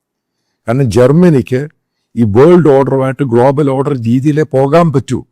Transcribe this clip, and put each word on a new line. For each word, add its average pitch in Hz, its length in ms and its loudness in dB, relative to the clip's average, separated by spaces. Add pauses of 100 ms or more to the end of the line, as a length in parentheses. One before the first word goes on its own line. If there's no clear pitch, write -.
(680)
കാരണം 127 220 -2
ജർമ്മനിക്ക് 131 720 0 (560)
ഈ 117 60 -2
വേൾഡ് 151 460 4
ഓർഡറുമായിട്ട് 135 540 0
ഗ്ലോബൽ 135 480 0
ഓർഡർ 139 220 -4
രീതിയിലേ 131 500 -2
പോകാൻ 143 500 0
പറ്റൂ. 127 260 -4 (140)